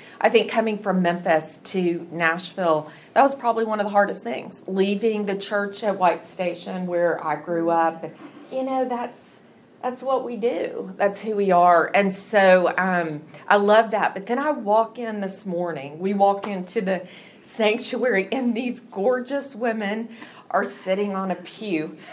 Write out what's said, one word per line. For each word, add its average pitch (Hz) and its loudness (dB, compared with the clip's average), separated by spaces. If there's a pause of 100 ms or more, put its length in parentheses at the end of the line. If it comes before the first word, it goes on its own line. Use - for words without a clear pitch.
(200)
I 220 2
think 233 2
coming 220 0
from 185 2
Memphis 175 0
to 175 -2
Nashville, 165 0 (220)
that 226 6
was 269 4
probably 226 0
one 214 -2
of 202 -2
the 202 -6
hardest 202 2
things. - -10
Leaving 202 0
the 196 -2
church 202 -4
at 202 -2
White 170 2
Station 180 -6
where 175 0
I 156 -4
grew 165 -2
up, 165 2
and, 156 -12 (360)
you 262 -4
know, 262 -2
that's, 240 -8 (420)
that's 247 -6
what 262 0
we 240 -8
do. 196 -4
That's 202 0
who 214 -4
we 202 2
are. 175 6
And 196 4
so, 190 6
um, 170 0 (260)
I 208 6
love 208 6
that. 190 0
But 185 -8
then 247 -2
I 302 0
walk 226 0
in 220 -6
this 190 -8
morning. 165 -6
We 196 -2
walk 196 2
into 196 -4
the 180 -2 (380)
sanctuary, 220 0
and 240 0
these 247 -4
gorgeous 254 -2
women 220 -4 (400)
are 202 0
sitting 196 -4
on 190 -4
a 175 -4
pew, 175 -6 (160)